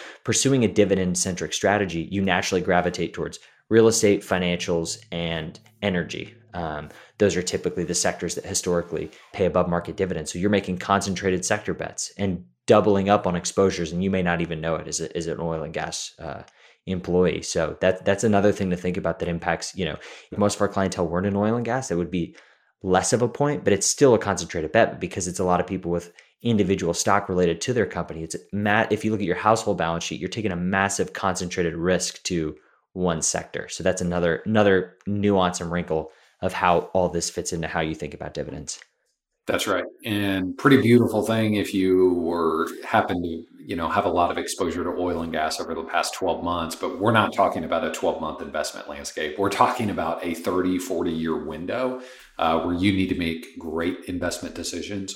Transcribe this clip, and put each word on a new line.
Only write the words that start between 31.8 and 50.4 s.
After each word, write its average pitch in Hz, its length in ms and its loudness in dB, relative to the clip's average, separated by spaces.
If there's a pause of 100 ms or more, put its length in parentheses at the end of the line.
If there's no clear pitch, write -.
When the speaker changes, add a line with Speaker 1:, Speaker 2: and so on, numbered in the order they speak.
Speaker 1:
to 80 320 -2 (380)
one 87 280 0
sector. - 480 -4
So - 140 -10
that's 92 180 2
another, 87 440 0
another 101 520 4 (100)
nuance 101 540 2
and 85 100 -6
wrinkle 78 400 -2 (300)
of 92 120 -2
how 87 400 2
all 90 160 4
this 85 200 -4
fits - 240 -6
into 82 140 -4
how 82 140 -2
you 78 140 -2
think 73 180 -8
about 76 200 -12
dividends. 73 460 -10 (680)
Speaker 2:
That's - 220 -2
right. 90 180 0 (200)
And 98 520 -2
pretty 135 240 8
beautiful 110 440 6
thing 110 300 2
if 98 180 0
you 92 400 6
were, 82 540 0 (160)
happen 95 400 0
to, 82 200 -6 (140)
you - 180 -10
know, 82 140 -2
have 101 160 2
a 92 40 0
lot 85 220 2
of - 60 -6
exposure 87 460 -4
to 87 60 -2
oil 87 320 -2
and 82 100 -6
gas 78 280 -2
over 82 140 -8
the 80 100 -6
past 82 300 -2
twelve 82 300 -2
months, 85 320 -4
but - 240 -6
we're 110 120 4
not 107 220 4
talking 92 300 2
about 82 200 -2
a 80 80 -2
twelve-month 78 520 -4
investment 76 440 -8
landscape. 76 520 -8
We're 98 100 2
talking 110 400 2
about 82 340 -4
a 82 120 -4
thirty, 90 420 0